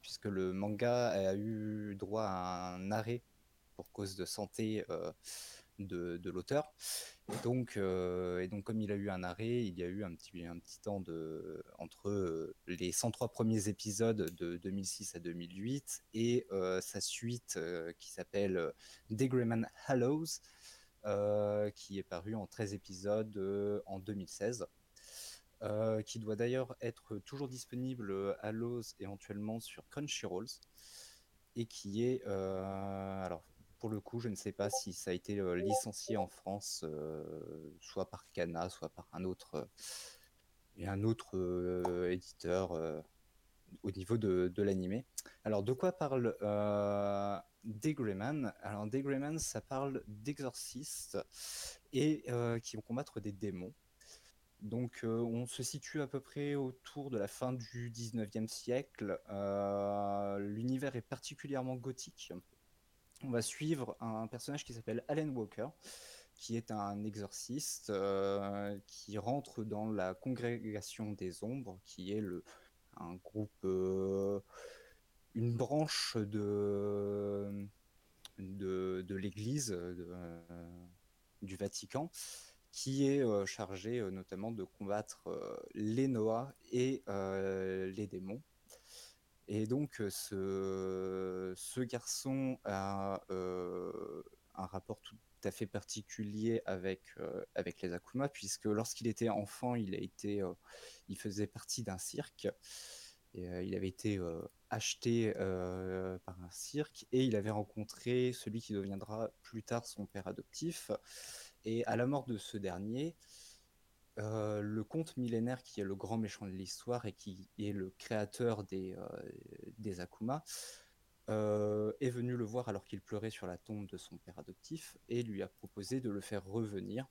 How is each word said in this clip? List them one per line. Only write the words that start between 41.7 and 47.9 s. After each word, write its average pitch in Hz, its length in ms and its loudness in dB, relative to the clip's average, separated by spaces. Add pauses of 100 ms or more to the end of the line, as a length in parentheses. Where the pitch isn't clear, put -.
éditeur, 90 600 2
euh, 80 280 0 (840)
au 101 80 0
niveau 95 260 0
de, 90 360 6
de 101 100 4
l'animé. 95 420 4 (380)
Alors, 104 200 4
de 123 100 4
quoi 180 180 4
parle, 131 500 2
euh, 101 1000 4 (240)
Dead 117 320 0